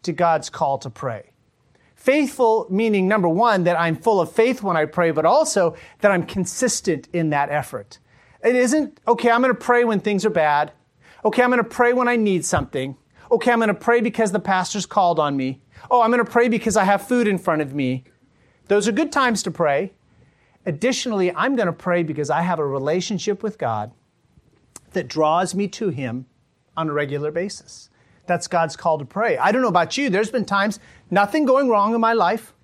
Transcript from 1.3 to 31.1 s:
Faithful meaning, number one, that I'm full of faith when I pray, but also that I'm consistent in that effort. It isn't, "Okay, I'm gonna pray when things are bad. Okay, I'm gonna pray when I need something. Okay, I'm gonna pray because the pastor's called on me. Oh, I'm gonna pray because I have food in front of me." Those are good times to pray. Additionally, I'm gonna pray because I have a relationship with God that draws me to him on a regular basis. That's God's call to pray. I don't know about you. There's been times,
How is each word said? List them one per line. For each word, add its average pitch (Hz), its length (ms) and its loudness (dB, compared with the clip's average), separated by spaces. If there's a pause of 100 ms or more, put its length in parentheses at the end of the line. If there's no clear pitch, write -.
Faithful 254 720 0
meaning, 196 400 2
number 196 200 2
one, 196 360 2
that 170 160 2
I'm 165 160 0
full 208 240 0
of 160 100 -2
faith 240 320 0
when 180 140 -2
I 156 80 2
pray, 165 260 0
but 156 140 0
also 202 500 2 (280)
that 202 80 6
I'm 175 160 0
consistent - 880 -4
in 165 160 0
that 143 180 0
effort. 139 500 -8 (460)
It 247 100 2
isn't, 262 540 0
"Okay, 240 220 2
I'm 233 100 4
gonna 254 140 2
pray 240 300 2
when 214 160 0
things 208 260 -2
are 214 40 2
bad. 151 420 0 (520)
Okay, 226 180 2
I'm 247 80 4
gonna 240 140 2
pray 240 280 2
when 247 160 2
I 240 80 2
need 202 280 0
something. 135 520 -4 (340)
Okay, 240 220 2
I'm 233 80 2
gonna 214 140 0
pray 233 260 0
because 220 320 -2
the 202 80 -2
pastor's 185 460 -4
called 175 320 2
on 143 180 0
me. 131 240 -6 (300)
Oh, 240 120 6
I'm 226 80 4
gonna 240 140 2
pray 240 240 2
because 214 280 0
I 196 80 4
have 196 220 2
food 247 200 2
in 196 120 0
front 156 240 0
of 135 120 -6
me." 131 300 -2 (640)
Those 202 180 2
are 233 60 0
good 294 200 0
times 247 320 0
to 190 60 -4
pray. 156 420 -2 (720)
Additionally, 196 720 -2
I'm 240 220 -2
gonna 185 160 0
pray 175 300 -2
because 151 280 -4
I 156 120 0
have 175 160 -2
a 151 80 -2
relationship 170 760 -4
with 214 160 -8
God 110 340 -4 (1000)
that - 160 -6
draws 165 460 0
me 196 140 -2
to 202 200 -6
him 127 380 -6 (500)
on 160 120 -4
a 147 40 -6
regular 147 380 -4
basis. - 600 -10 (360)
That's 175 200 -2
God's 165 300 -2
call 160 220 0
to 143 60 -8
pray. 196 340 -2
I 175 140 4
don't 254 100 2
know 240 60 2
about 170 280 0
you. 277 140 -2
There's 208 200 0
been 226 140 -2
times, 196 340 -2 (320)